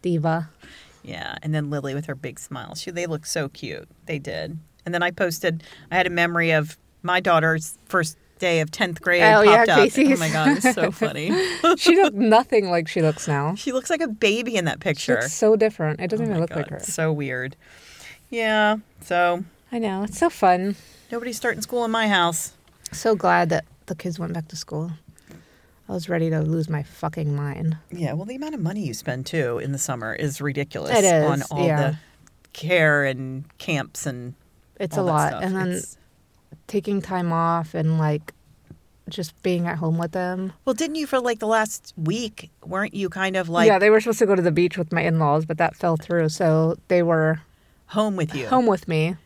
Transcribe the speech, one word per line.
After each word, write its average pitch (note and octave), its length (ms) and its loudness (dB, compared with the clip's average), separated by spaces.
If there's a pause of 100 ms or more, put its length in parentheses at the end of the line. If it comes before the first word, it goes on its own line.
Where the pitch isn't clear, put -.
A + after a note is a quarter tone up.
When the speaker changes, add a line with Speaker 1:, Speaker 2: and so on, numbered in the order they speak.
Speaker 1:
diva. E3 480 -2 (540)
Speaker 2:
Yeah, - 380 -12
and D3+ 140 -4
then D3 140 -2
Lily C#3 260 -6
with D3 100 -6
her C#3 100 -10
big C3 240 -12
smile. - 360 -12
She, F#3 160 -10
they F3 160 -6
look D#3 180 -6
so D3 240 -4
cute. - 380 -12 (180)
They D3+ 140 -6
did. C3+ 380 -8 (280)
And E3+ 80 -6
then F3 80 0
I F3 100 0
posted, E3+ 520 -2 (280)
I F3 40 -4
had F#3 120 2
a F3+ 40 -2
memory E3+ 400 0
of D#3 260 0 (240)
my F3+ 180 0
daughter's D#3+ 680 2
first E3 320 -2 (200)
day E3+ 220 0
of D#3 120 -2
tenth F3 300 -4
grade F3 220 4
Speaker 1:
Oh, G#3+ 200 8
Speaker 2:
popped A3 240 8
Speaker 1:
yeah, F3+ 80 4
Speaker 2:
up. - 80 8
Speaker 1:
Casey's. C4+ 340 4
Speaker 2:
Oh, - 20 -6
my D#3+ 100 0
God, D#3 280 4
it's B3 180 4
so G#3+ 160 0
Speaker 1:
<laughs> - 0 -
Speaker 2:
funny. B3 400 -2 (460)
Speaker 1:
She E4+ 180 4
looked C#4+ 200 4
nothing A3 540 4
like E3+ 180 2
she F3 140 -2
looks D#3 260 0
now. D3+ 280 -2
Speaker 2:
She C4 160 -6
looks B3+ 180 -4
like E4 120 -2
a D#4+ 60 -2
baby A3+ 480 -2
in F3+ 100 0
that D3+ 100 0
Speaker 1:
She - 80 -16
Speaker 2:
picture. D3+ 320 -2
Speaker 1:
looks B2 180 -4
so A3 220 4
different. F#3 440 0
It F3+ 100 -4
doesn't A3+ 180 -2
Speaker 2:
Oh, - 20 -4
Speaker 1:
even G3 80 -2
Speaker 2:
my D#3+ 40 0
Speaker 1:
look E3+ 100 -4
like D3 140 -6
Speaker 2:
God, - 60 -14
Speaker 1:
her. D3 60 -10
Speaker 2:
it's - 160 -10
so D#3+ 180 0
weird. C3 440 -6 (760)
Yeah, G#3+ 480 2 (240)
so. F3 420 2 (280)
Speaker 1:
I A#3+ 80 -4
know. G3+ 240 -2
It's G#3+ 140 -8
so E4+ 140 2
fun. F#3+ 440 2 (360)
Speaker 2:
Nobody's A#3+ 260 -8
starting A#3 240 -2
school A#3+ 240 -2
in A3+ 60 -2
my A3+ 160 0
house. F3 460 2 (380)
Speaker 1:
So A3+ 240 0
glad F3 340 2
that D#3+ 160 -2 (200)
the - 100 -8
kids D#3+ 220 -8
went E3+ 160 -6
back D#3+ 140 -8
to - 80 -18
school. D#3 360 -8 (960)
I - 60 -10
was E3+ 160 -6
ready E3 220 0
to D#3 100 0
lose D#3 280 -2
my D3+ 140 -2
fucking D#3 520 -6
mind. D3+ 420 -4 (140)
Speaker 2:
Yeah, D#3+ 220 -4
well, F3+ 120 -6
the B3 100 -10
amount D4+ 200 -8
of A3 60 -6
money G3 240 -4
you A#2+ 100 -6
spend, C3 320 -8
too, B2 320 -2
in C#3 140 -6
the C3+ 40 -6
summer A#2 360 -6
is C#3+ 280 -6
ridiculous C#3 560 -2
Speaker 1:
It G3 60 6
is, F3+ 220 6
Speaker 2:
on C#3 260 0
all F3 160 0
Speaker 1:
yeah. D3 240 2
Speaker 2:
the D#3 60 -6 (560)
care D#3 520 2
and C3 400 -6 (120)
camps - 500 -6
and B2 260 -8 (460)
Speaker 1:
It's F#3+ 180 -4
Speaker 2:
all G3 60 0
Speaker 1:
a F3+ 40 0
Speaker 2:
that E3 40 0
Speaker 1:
lot. D3+ 180 2
Speaker 2:
stuff. B2 140 -6
Speaker 1:
And F#3+ 120 -4
then F#3 180 -2
Speaker 2:
It's - 240 -12 (720)
Speaker 1:
taking G3+ 340 -4
time F3+ 300 -4
off E3 440 0
and, D#3+ 240 0
like, D3+ 340 -2 (720)
just E3+ 360 -10
being F3 240 0
at E3+ 100 -4
home D#3+ 220 0
with E3+ 140 -4
them. F#3 400 -4 (120)
Speaker 2:
Well, C4 100 0
didn't D#4 200 -4
you, D4+ 120 -4
for, C4 120 0
like, A#3+ 200 -2
the G#3+ 80 -4
last A3 480 -2
week, F#3+ 540 -4 (160)
weren't F#3+ 300 -6
you G3 140 -4
kind F#3+ 260 -2
of, F3 140 0
like E3+ 180 4
Speaker 1:
Yeah, G3+ 120 8
they G#3 120 6
were A3 100 6
supposed A3 180 -2
to A3+ 80 6
go G3 80 6
to F#3 60 2
the E3+ 100 2
beach F3 280 0
with D#3+ 120 -4
my E3+ 100 0
in-laws, D#3+ 440 2
but D#3+ 140 -6
that E3+ 160 2
fell E3 220 0
through. D#3+ 320 0
So D#3+ 460 2 (120)
they F3+ 160 4
were D#3+ 360 2 (480)
Speaker 2:
Home G#3 280 -2
with D#3+ 200 -2
you. C3 120 -4
Speaker 1:
home B3+ 200 2
with G3 200 0
me. D#3+ 280 0 (100)